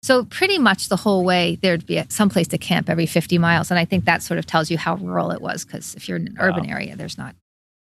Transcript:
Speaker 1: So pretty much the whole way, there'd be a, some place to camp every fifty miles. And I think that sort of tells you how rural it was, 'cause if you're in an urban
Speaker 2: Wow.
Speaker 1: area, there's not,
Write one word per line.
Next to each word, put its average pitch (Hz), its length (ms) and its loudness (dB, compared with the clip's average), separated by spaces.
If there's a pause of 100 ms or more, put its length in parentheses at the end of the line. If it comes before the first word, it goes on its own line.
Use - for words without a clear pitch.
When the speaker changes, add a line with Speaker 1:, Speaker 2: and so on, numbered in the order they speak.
Speaker 1:
So 254 220 2
pretty 381 340 0
much 214 300 2
the 190 80 2
whole 190 280 2
way, 175 360 2
there'd 175 260 0
be 170 100 -2
a, 160 140 -2
some 208 180 2
place 180 200 2
to 175 100 -2
camp 165 320 0
every 165 160 2
fifty 170 320 0
miles. 170 320 2
And 175 100 2
I 165 60 2
think 180 180 0
that 170 180 2
sort 170 160 -4
of 160 80 -6
tells 160 240 0
you 170 60 0
how 165 200 -2
rural 180 340 -2
it 170 100 -4
was, - 240 -8
'cause - 320 -14
if - 120 -16
you're 175 100 -4
in 165 100 -6
an - 100 -14
urban 180 280 0
Speaker 2:
Wow. - 80 -8
Speaker 1:
area, 139 200 -8
there's 147 240 -12
not, 131 160 -12 (460)